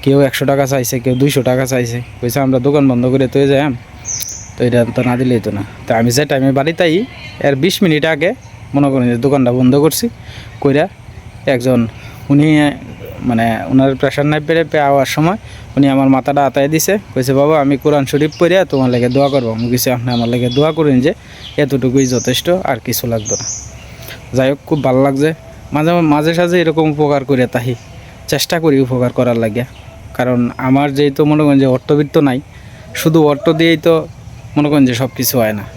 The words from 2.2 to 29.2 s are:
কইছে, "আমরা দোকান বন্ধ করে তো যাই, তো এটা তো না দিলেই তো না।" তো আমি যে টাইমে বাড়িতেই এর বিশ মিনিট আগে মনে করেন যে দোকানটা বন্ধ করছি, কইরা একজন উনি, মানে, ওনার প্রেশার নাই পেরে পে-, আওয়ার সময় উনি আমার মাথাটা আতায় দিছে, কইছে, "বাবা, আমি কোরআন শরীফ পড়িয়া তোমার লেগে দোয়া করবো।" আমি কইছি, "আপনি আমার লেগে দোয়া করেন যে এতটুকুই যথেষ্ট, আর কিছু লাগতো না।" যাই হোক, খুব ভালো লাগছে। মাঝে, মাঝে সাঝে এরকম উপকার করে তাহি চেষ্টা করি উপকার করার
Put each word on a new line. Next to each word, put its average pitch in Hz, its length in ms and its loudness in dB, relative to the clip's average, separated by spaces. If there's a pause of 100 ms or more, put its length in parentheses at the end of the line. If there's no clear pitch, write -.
কইছে, 123 180 -2
"আমরা 131 200 2
দোকান 139 280 2
বন্ধ 123 180 2
করে 131 220 2
তো 139 200 2
যাই, 139 260 2 (840)
তো 127 60 -2
এটা 120 220 2 (100)
তো 127 80 -2
না 123 140 0
দিলেই 123 220 0
তো 104 120 -4
না।" 101 120 -6 (240)
তো 120 80 0
আমি 117 160 2
যে 143 140 2
টাইমে 135 260 0
বাড়িতেই 165 540 0 (340)
এর 139 160 2
বিশ 170 280 0
মিনিট 156 220 2
আগে 160 280 0 (420)
মনে 143 160 4
করেন 127 180 2
যে 120 80 0
দোকানটা 131 340 2
বন্ধ 127 240 4
করছি, 156 340 2 (520)
কইরা 143 260 2 (580)
একজন 123 420 0 (420)
উনি, 147 420 4 (500)
মানে, 113 380 0 (120)
ওনার 135 240 4
প্রেশার 143 300 -2
নাই 151 140 0
পেরে 160 240 0
পে-, 151 180 -2
আওয়ার 139 240 2
সময় 165 320 0 (400)
উনি 139 100 4
আমার 135 220 2
মাথাটা 139 360 2
আতায় 139 220 0
দিছে, 160 300 0 (160)
কইছে, 131 200 -2
"বাবা, 147 280 4
আমি 139 160 2
কোরআন 147 280 0
শরীফ 147 340 0
পড়িয়া 175 260 4
তোমার 131 240 0
লেগে 123 200 2
দোয়া 139 200 2
করবো।" 127 220 0
আমি 117 180 -4
কইছি, 127 220 0
"আপনি 123 220 -2
আমার 117 160 -2
লেগে 123 200 0
দোয়া 143 220 2
করেন 147 300 2
যে 160 120 0 (440)
এতটুকুই 131 480 0
যথেষ্ট, 123 440 -2
আর 175 360 -2
কিছু - 220 -6
লাগতো 110 280 -4
না।" - 100 -10 (880)
যাই 131 160 2
হোক, 143 160 -4
খুব 147 180 -2
ভালো 131 200 2
লাগছে। 139 300 0 (400)
মাঝে, 156 200 0
মাঝে 156 400 2
সাঝে 175 280 2
এরকম 156 300 0
উপকার 143 340 0
করে 127 220 2
তাহি 123 280 -4 (520)
চেষ্টা 156 320 -2
করি 147 220 2
উপকার 123 320 0
করার 123 240 0